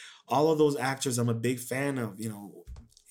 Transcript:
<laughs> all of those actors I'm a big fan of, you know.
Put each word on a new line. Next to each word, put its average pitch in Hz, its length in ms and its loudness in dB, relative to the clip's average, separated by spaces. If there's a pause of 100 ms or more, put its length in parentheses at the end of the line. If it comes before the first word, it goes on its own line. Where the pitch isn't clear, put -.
<laughs> - 240 -20
all 147 220 4
of 156 80 4
those 147 200 6
actors 131 400 -2
I'm 117 100 2
a 117 60 2
big 123 240 0
fan 135 400 -2
of, 107 200 -6
you 110 120 -6
know. 101 340 -14 (460)